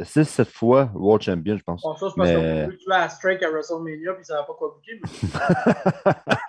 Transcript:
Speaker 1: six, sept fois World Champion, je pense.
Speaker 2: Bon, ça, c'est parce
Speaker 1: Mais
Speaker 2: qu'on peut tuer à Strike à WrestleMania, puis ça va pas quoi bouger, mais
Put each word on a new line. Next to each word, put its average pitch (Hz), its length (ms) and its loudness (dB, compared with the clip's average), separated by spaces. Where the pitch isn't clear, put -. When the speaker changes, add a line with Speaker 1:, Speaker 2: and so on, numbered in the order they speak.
Speaker 1:
six, 151 220 2
sept - 240 0
fois 123 460 4
World 101 280 4
Champion, 95 360 -2
je - 60 -12
pense. 87 180 -8
Speaker 2:
Bon, 156 140 -6
ça, 135 120 -6
c'est - 80 -8
parce 90 140 4
Speaker 1:
Mais 80 340 2
Speaker 2:
qu'on 76 60 -6
peut - 80 -12
tuer - 160 -4
à 175 140 2
Strike 185 340 -2
à 165 80 -2
WrestleMania, 160 640 -6
puis 185 100 -18
ça 160 120 -6
va 147 80 -4
pas 147 100 -14
quoi 147 240 -8
bouger, 226 240 -20
mais - 80 -10